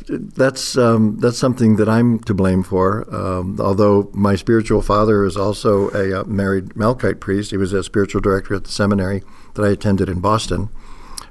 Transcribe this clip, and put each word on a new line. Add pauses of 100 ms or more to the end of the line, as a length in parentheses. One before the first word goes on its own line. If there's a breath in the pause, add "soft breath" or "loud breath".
that's,
um,
that's
something
that
I'm
to
blame
for.
Um,
although
my
spiritual
father
is
also
a,
uh,
married
Melkite
priest,
he
was
a
spiritual
director
at
the
seminary (300 loud breath)
that
I
attended
in
Boston, (600 loud breath)